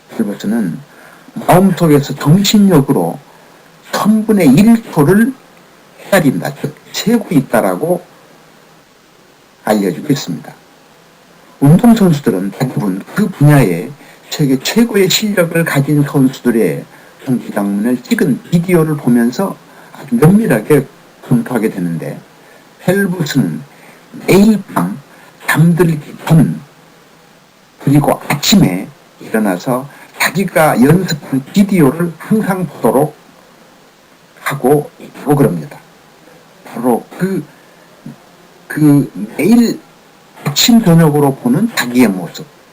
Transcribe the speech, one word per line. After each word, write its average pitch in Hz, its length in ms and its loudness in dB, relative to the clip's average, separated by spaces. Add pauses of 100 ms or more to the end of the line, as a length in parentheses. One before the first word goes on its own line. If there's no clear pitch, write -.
(100)
펠프스는 101 680 -6 (560)
마음속에서 151 800 2
정신력으로 165 1040 2 (720)
천 214 340 0
분의 196 280 4
일 220 280 4 (100)
초를 196 400 2 (680)
헤아린다, - 560 -2
즉 - 180 -10 (180)
세고 220 420 -2
있다라고 151 680 -2 (1600)
알려주고 101 480 -2
있습니다. - 420 -8 (1040)
운동선수들은 147 920 2
대부분 98 520 -6 (120)
그 202 140 -2
분야에 143 600 2 (380)
세계 135 300 -2
최고의 208 500 0
실력을 175 560 -2
가진 147 380 0
선수들의 123 840 0 (400)
경기 120 260 -6
장면을 104 520 -4
찍은 - 400 -2
비디오를 170 540 0
보면서 120 600 0 (360)
아주 - 240 -10
면밀하게 151 720 2 (360)
검토하게 113 480 -2
되는데 82 500 -6 (600)
펠프스는 175 840 -2 (640)
매일 202 360 4 (120)
밤 180 240 -4 (480)
잠들기 165 680 0 (120)
전 123 340 2 (1160)
그리고 143 500 0
아침에 107 600 0 (320)
일어나서 113 680 -4 (300)
자기가 156 640 0
연습한 147 680 0
비디오를 175 680 2
항상 190 480 -4
보도록 131 500 -2 (1200)
하고 143 580 -2
있다고 - 380 -4
그럽니다. 143 420 -2 (840)
바로 233 400 -4 (140)
그, 180 260 -4 (1200)
그 143 420 2 (260)
매일 214 420 2 (640)
아침 226 380 2
저녁으로 147 540 4
보는 170 380 -2
자기의 123 340 0
모습, 87 380 -8 (260)